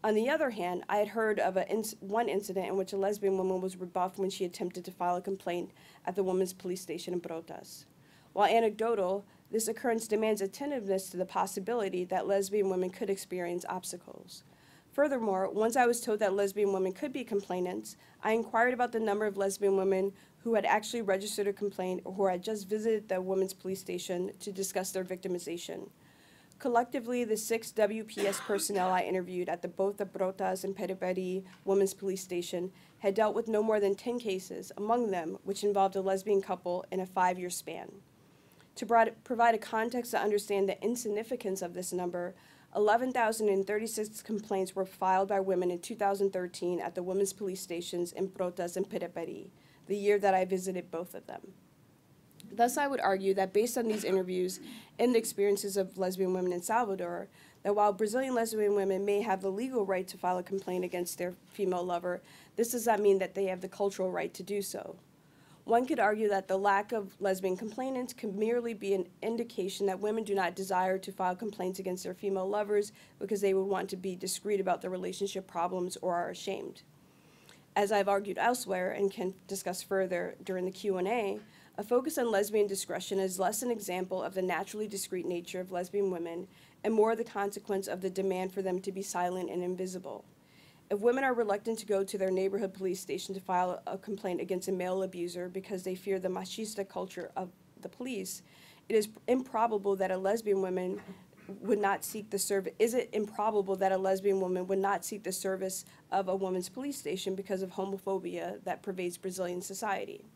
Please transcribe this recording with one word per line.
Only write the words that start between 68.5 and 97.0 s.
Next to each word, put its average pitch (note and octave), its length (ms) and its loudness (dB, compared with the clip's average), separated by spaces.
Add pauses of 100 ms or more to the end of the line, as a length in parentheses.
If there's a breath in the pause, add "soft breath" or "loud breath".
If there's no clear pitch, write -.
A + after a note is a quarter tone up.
be G3 220 0
an F#3 100 0 (160)
indication A3 640 -2
that F#3 140 2
women A3 240 0
do G3+ 100 -2
not F3+ 220 2
desire F#3 420 2
to F#3+ 140 -8
file F#3 240 0
complaints F#3 420 -4
against F#3 260 -4
their F3+ 120 -6
female F#3+ 340 -2
lovers G#3 420 0 (280 loud breath)
because G3 220 -2
they G3 120 4
would F#3+ 140 2
want F#3+ 220 0
to G3 80 -6
be F#3 180 -4
discreet F#3+ 440 -2
about F#3 220 2
their F#3+ 80 -6
relationship F#3 560 -4
problems F3+ 560 -2
or F3 140 0
are F3 160 0
ashamed. - 500 -8 (920 loud breath)
As G3+ 160 4
I've G3+ 180 4
argued G3+ 300 0
elsewhere F#3+ 540 0
and G3 180 2
can F#3+ 240 -4 (120)
discuss F#3+ 360 -6
further F3+ 500 0 (100)
during F#3 220 -2
the F#3+ 60 -2
Q F#3 260 -2
and F3+ 100 0
A, G#3+ 320 0 (380 loud breath)
a G3+ 60 -6
focus B3+ 340 2
on A#3+ 140 2
lesbian G#3 340 4
discretion F#3+ 540 -2
is F#3 200 0
less G3 220 2
an B3 80 -2
example F#3 540 -2
of - 100 -6
the F#3+ 80 0
naturally F#3 460 -2
discreet F#3+ 400 -6
nature F3 340 -6
of F#3 100 -8
lesbian F#3 380 0
women E3+ 380 -4 (360 loud breath)
and A3+ 100 2
more A3 220 6
the A3+ 80 -4
consequence G3+ 640 -2
of F#3 140 -4
the F#3+ 80 -2
demand F#3 420 0
for G3 120 -4
them F#3 180 0
to F#3+ 100 -6
be F#3+ 120 -6
silent F3+ 480 -2
and F3 100 -2
invisible. F#3 640 -6 (640 loud breath)
If G3+ 120 0
women A#3+ 220 4
are B3+ 120 2
reluctant A3 440 0
to G#3 60 -12
go G3 180 2
to G3 140 -4
their F#3+ 140 2
neighborhood F#3+ 420 0
police F#3 260 -4
station G3 360 -6
to F#3+ 40 -8
file F3+ 460 0
a F3+ 100 -6
complaint F#3+ 460 -4
against F#3 260 -4
a F#3+ 40 -2
male F#3 320 0
abuser F3+ 440 -6
because F#3+ 360 -6
they F#3 100 -4
fear F#3+ 240 -2
the F#3 120 -2
machista G3 580 -6
culture F#3 480 -8